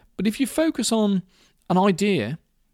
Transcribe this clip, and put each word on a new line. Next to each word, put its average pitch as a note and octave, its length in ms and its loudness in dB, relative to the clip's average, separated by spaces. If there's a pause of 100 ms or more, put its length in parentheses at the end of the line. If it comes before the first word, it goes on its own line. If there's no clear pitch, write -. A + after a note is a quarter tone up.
(180)
But G3 100 0
if A3 120 -4
you C#4 60 0
focus D#4 460 -2
on G#3 320 0 (440)
an F#3 120 2
idea F#3 580 0 (360)